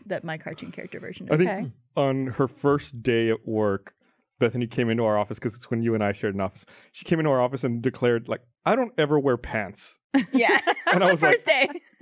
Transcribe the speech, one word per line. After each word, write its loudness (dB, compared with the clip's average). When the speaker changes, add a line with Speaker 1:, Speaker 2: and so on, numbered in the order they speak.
Speaker 1:
that, -6
my -8
cartoon -14
character -16
version. -14
Speaker 2:
I 2
think 2
Speaker 3:
Okay. -6
Speaker 2:
on 0
her -2
first -2
day 2
at -2
work, -2
Bethany 2
came -2
into 2
our 4
office -2
'cause -6
it's -20
when -2
you 2
and 0
I 2
shared -2
an -4
office. -6
She -20
came 0
into 2
our 4
office 0
and -2
declared, 0
like, -6
"I 2
don't -2
ever 2
wear 2
pants." -8
Speaker 1:
<laughs> 0
Yeah. 4
Speaker 2:
And 4
I 6
Speaker 1:
<laughs> -
On 6
Speaker 2:
was 0
like, 6
Speaker 1:
first -6
day. 2
Speaker 2:
I -12